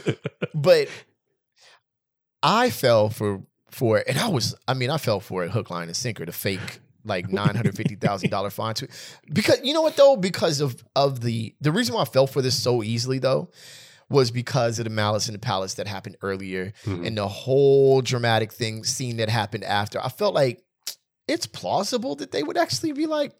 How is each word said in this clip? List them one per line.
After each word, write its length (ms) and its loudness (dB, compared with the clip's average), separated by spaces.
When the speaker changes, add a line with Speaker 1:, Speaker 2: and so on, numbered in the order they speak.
Speaker 1:
But 340 6
I 280 4
fell 380 4
for, 340 -4
for 280 2
it, 100 -4
and 100 0
I 100 0
was, 260 -2
I 80 0
mean, 160 -2
I 80 -2
fell 220 0
for 240 -4
it 60 -4
hook, 200 -2
line, 180 -6
and 80 -8
sinker, 280 -6
the 80 -8
fake, 480 -6
like, 240 -4
Speaker 2:
<laughs> 40 -14
Speaker 1:
nine 220 0
hundred 220 -2
fifty 200 -10
thousand 340 -2
dollar 200 -4
fine. 240 -6
To, 140 -8
because, 300 4
you 120 0
know 80 2
what, 140 0
though? 200 8
Because 440 0
of, 220 -4
of 240 2
the, 400 -4
the 120 2
reason 220 0
why 80 0
I 40 -2
fell 200 4
for 160 -2
this 180 0
so 220 2
easily, 360 -2
though, 320 0
was 200 4
because 480 0
of 60 -4
the 60 -6
Malice 380 0
in 40 -8
the 60 -10
Palace 360 -4
that 120 -8
happened 360 -10
earlier 500 -6
Speaker 2:
Mm-hmm. 220 -4
Speaker 1:
and 100 -6
the 120 -2
whole 720 4
dramatic 500 0
thing, 320 -6
scene 340 -4
that 100 0
happened 360 -2
after. 380 -2
I 60 -4
felt 260 0
like 280 2
it's 180 -2
plausible 680 -4
that 160 -12
they 100 -2
would 160 -6
actually 340 -2
be 140 -4
like, 340 -2